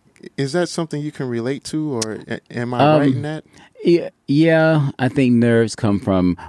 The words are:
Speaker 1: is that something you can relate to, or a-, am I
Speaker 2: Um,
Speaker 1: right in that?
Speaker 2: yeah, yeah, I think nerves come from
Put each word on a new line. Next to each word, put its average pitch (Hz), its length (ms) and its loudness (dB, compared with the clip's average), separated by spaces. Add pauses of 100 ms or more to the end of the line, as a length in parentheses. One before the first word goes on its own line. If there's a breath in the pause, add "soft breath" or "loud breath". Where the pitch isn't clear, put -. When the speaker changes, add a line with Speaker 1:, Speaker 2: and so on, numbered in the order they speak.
(380)
Speaker 1:
is 139 160 -4
that 175 160 -2
something 156 320 -6
you 147 100 -8
can 139 180 -8
relate 120 360 -4
to, 151 280 -6
or 110 340 -4
a-, - 140 -8 (100)
am 120 220 -6
I 123 60 -2
Speaker 2:
Um, 151 220 4
Speaker 1:
right 143 140 2
in 127 60 -4
that? 151 220 -8 (400 loud breath)
Speaker 2:
yeah, 170 260 2 (180)
yeah, 160 680 4
I 123 100 0
think 123 280 2
nerves 117 400 2
come 101 240 0
from 90 360 2 (140)